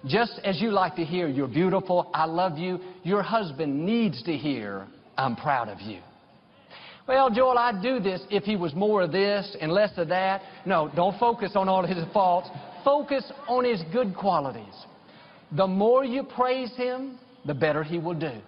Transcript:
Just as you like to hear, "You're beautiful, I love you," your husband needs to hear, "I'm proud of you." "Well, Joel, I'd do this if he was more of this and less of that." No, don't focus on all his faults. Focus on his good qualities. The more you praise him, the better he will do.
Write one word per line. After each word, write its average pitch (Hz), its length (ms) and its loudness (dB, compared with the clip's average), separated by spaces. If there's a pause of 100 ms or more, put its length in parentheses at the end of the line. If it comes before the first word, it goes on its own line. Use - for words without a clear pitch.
Just 214 340 0
as 185 220 -2
you 226 100 0
like 185 240 2
to 170 100 -2
hear, 175 220 -2
"You're 135 200 0
beautiful, 175 640 2
I 156 120 2
love 165 320 -2
you," 180 220 -4 (240)
your 196 180 2
husband 160 640 -2
needs 220 380 0
to 165 120 -2
hear, 104 520 -4 (300)
"I'm 131 180 0
proud 127 340 -2
of 98 120 -14
you." 101 180 -12 (1080)
"Well, 262 220 6
Joel, 247 280 4
I'd 233 240 0
do 254 180 0
this 185 300 -2
if 202 160 0
he 208 120 0
was 165 180 -2
more 202 260 2
of 175 120 0
this 202 460 0
and 156 120 -2
less 202 260 2
of 165 120 -2
that." 190 340 2 (220)
No, 165 240 2
don't 175 280 2
focus 233 380 0
on 190 120 2
all 190 160 4
his 175 260 -2
faults. 180 400 2 (340)
Focus 277 460 2 (180)
on 247 160 2
his 233 200 0
good 190 320 -2
qualities. 135 720 -2 (680)
The 190 140 2
more 220 360 4
you 254 200 -2
praise 254 520 -2
him, 254 420 -6 (280)
the 147 80 -2
better 151 300 2
he 160 140 -4
will 170 160 -4
do. 147 340 -6